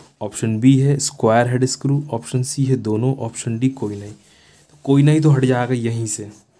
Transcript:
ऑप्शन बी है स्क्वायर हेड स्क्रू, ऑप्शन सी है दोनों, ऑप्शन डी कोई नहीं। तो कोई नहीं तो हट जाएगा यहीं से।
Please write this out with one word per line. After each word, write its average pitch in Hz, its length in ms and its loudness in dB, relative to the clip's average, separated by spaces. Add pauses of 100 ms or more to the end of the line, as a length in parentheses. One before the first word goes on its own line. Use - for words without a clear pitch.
(220)
ऑप्शन 107 380 -4
बी 131 180 6
है 139 200 2
स्क्वायर 120 500 2
हेड 127 160 0
स्क्रू, 139 460 -2
ऑप्शन 117 320 -4
सी 135 220 -4
है 131 120 2
दोनों, 110 400 -2
ऑप्शन 113 420 -8
डी 127 100 0
कोई 107 280 -6
नहीं। 101 160 -14
तो - 720 -20
कोई 139 180 4
नहीं 151 180 4
तो 156 100 4
हट 131 140 4
जाएगा 123 300 0
यहीं 113 320 -4
से। 107 240 -10 (300)